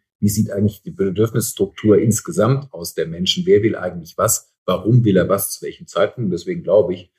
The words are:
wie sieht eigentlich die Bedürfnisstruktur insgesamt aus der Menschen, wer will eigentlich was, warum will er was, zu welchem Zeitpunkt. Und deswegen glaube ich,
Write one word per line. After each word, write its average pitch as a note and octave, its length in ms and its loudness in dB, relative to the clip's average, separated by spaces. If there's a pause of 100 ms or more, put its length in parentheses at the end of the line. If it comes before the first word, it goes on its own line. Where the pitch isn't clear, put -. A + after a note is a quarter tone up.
(220)
wie G#2 80 2
sieht - 200 0
eigentlich G2+ 320 -2
die E2 100 -14
Bedürfnisstruktur G2+ 1080 0
insgesamt A2+ 720 0
aus E2+ 220 -12
der D#2+ 120 -2
Menschen, E2+ 400 -4
wer G2+ 180 4
will A2 120 2
eigentlich F2 420 -10
was, - 380 -2 (100)
warum G2 380 2
will G2 140 4
er F2 100 2
was, G2 240 -2
zu - 140 -12
welchem E2 220 -12
Zeitpunkt. G#2 400 -2
Und F2+ 40 -2
deswegen E2+ 320 -6
glaube F2+ 300 2
ich, F#2+ 260 -14